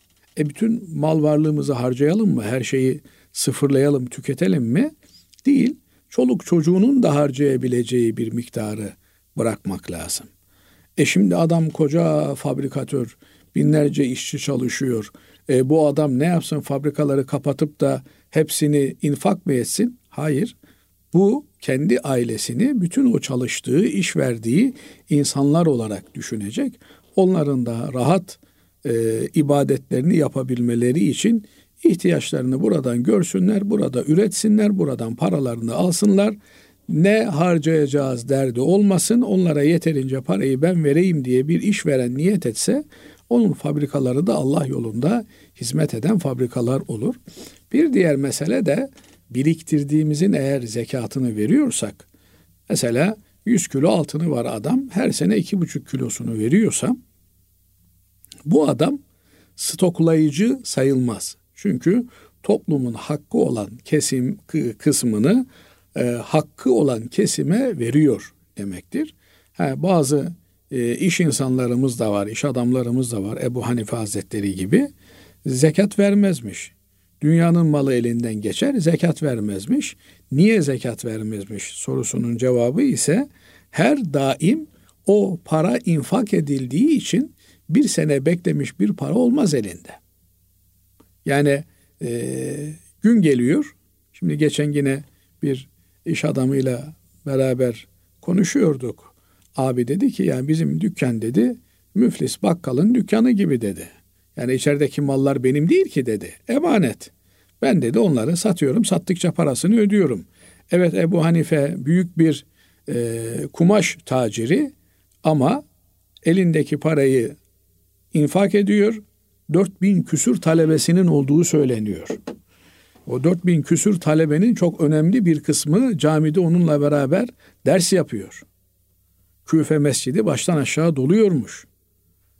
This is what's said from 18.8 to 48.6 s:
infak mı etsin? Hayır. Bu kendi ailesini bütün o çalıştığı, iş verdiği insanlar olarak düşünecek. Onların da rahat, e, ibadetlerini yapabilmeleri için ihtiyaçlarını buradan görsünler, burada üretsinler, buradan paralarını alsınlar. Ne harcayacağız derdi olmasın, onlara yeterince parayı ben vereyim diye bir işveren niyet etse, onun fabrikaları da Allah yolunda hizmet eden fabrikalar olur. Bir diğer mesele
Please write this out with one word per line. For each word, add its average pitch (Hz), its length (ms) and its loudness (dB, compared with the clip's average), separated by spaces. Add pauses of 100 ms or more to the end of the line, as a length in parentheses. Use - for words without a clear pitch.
infak 147 440 -2
mı 165 80 0
etsin? 160 460 -2 (100)
Hayır. 151 480 -4 (560)
Bu 202 320 2 (140)
kendi 147 400 0
ailesini 127 840 -2
bütün 233 320 0
o 147 60 2
çalıştığı, 127 680 -2
iş - 300 -2
verdiği 135 580 0 (360)
insanlar 143 560 2
olarak 110 500 -2
düşünecek. 117 640 -6 (360)
Onların 151 500 0
da 117 280 -6
rahat, 147 460 0 (460)
e, 113 360 -2 (120)
ibadetlerini 139 840 0
yapabilmeleri 127 920 0
için 220 360 0 (380)
ihtiyaçlarını 147 800 0
buradan 127 420 0
görsünler, 196 640 0
burada 165 340 -2
üretsinler, 208 760 2
buradan 117 360 -4
paralarını 123 580 -2
alsınlar. 202 640 2 (540)
Ne 196 340 2
harcayacağız 147 1080 0
derdi 135 320 0
olmasın, 196 600 2
onlara 180 420 0
yeterince 143 580 0
parayı 135 400 -2
ben 170 220 2
vereyim 151 420 2
diye 127 220 2
bir 170 140 0
işveren 131 540 0
niyet 170 300 0
etse, 214 380 -2 (460)
onun 226 240 2
fabrikaları 147 760 -2
da - 80 0
Allah 143 300 -2
yolunda 131 600 -2 (360)
hizmet 143 320 -2
eden 147 240 2
fabrikalar 127 720 -2
olur. 123 280 -4 (580)
Bir 294 200 4
diğer 175 220 4
mesele 156 500 -2